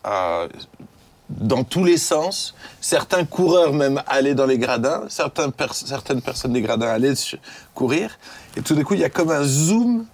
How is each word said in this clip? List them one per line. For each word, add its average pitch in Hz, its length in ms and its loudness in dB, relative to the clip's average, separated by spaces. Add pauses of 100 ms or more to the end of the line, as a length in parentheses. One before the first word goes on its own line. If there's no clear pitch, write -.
euh, 87 420 -2 (800)
dans 123 340 0
tous 180 180 -2
les 175 140 6
sens. 160 580 -2 (280)
Certains - 420 0
coureurs 170 480 4
même 139 340 2
allaient 135 280 2
dans 135 100 4
les 131 140 4
gradins, 127 500 0
certains 147 400 -2
pers-, 131 260 -6
certaines 131 460 -4
personnes 127 320 -6
des 123 80 2
gradins 117 280 0
allaient 123 260 2
su-, - 260 -6 (340)
courir. 151 440 -2 (400)
Et - 20 -6
tout 156 140 0
d'un 147 80 2
coup, 143 100 -2
il 190 80 2
y 165 40 4
a - 40 0
comme 165 220 0
un 147 140 2
zoom 220 680 2